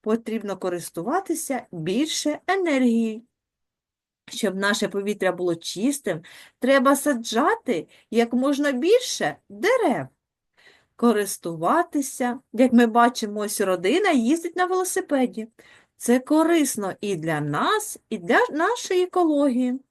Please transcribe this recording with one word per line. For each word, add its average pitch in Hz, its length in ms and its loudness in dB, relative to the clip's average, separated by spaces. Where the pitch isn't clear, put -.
Потрібно 214 560 -4
користуватися 226 1160 -6
більше 247 720 -4
енергією. 254 760 0
Щоб 196 280 -4
наше 202 320 -2
повітря 196 440 -2
було 175 220 -2
чистим, 180 680 -4
треба 269 380 4
саджати 254 920 -2
як 233 220 0
можна 277 400 0
більше 262 640 0
дерев. 254 580 0
Користуватися, 233 1400 -2
як 254 200 4
ми 240 140 8
бачимо, 226 540 2
ось 208 200 -4
родина 196 500 2
їздить 311 460 0
на 359 100 0
велосипеді. 349 840 -2
Це 240 220 2
корисно 294 840 2
і 202 160 -2
для 156 240 -2
нас, 226 580 -2
і 226 80 -6
для 262 320 2
нашої 359 520 0
екології. 285 760 0